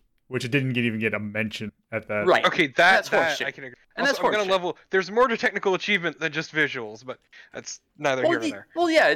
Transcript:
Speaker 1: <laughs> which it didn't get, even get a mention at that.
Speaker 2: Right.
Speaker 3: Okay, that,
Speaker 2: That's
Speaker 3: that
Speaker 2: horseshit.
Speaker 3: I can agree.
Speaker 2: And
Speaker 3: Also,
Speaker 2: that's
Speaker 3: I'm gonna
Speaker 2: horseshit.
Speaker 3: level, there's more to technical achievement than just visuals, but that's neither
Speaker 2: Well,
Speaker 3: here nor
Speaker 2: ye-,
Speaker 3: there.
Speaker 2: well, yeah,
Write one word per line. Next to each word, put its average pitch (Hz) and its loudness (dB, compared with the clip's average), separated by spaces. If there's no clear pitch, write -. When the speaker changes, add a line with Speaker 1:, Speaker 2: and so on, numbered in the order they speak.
Speaker 1:
<laughs> - -20
which 127 -4
it 117 -6
didn't 131 0
get, 120 0
even 110 -2
get 107 0
a 104 -2
mention 107 -6
at 110 -6
that. 104 -2
Speaker 2:
Right. - 4
Speaker 3:
Okay, 170 0
that, 123 -20
Speaker 2:
That's 190 4
Speaker 3:
that 160 2
Speaker 2:
horseshit. 127 -4
Speaker 3:
I 135 -8
can 139 -14
agree. 123 -16
Speaker 2:
And 254 -2
Speaker 3:
Also, 285 2
Speaker 2:
that's - 0
Speaker 3:
I'm 226 2
gonna 214 0
Speaker 2:
horseshit. 185 -2
Speaker 3:
level, 180 -2
there's 190 0
more 240 4
to 226 -2
technical 202 0
achievement 170 -2
than 160 -4
just 156 -6
visuals, 123 -4
but 127 -12
that's - -14
neither 147 0
Speaker 2:
Well, 320 4
Speaker 3:
here 339 0
nor 339 -4
Speaker 2:
ye-, 294 -4
Speaker 3:
there. 208 -14
Speaker 2:
well, 339 0
yeah, 202 6